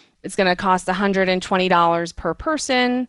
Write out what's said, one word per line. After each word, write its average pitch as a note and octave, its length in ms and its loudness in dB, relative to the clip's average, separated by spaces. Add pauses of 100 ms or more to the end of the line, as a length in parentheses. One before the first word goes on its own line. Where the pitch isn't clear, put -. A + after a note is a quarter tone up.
(220)
it's - 140 -12
gonna F3+ 220 2
cost F#3 320 0
a F#3 40 0
hundred F#3+ 360 0
and F#3 120 0
twenty F#3 280 0
dollars E3+ 420 2
per - 220 -6
person B3+ 760 -2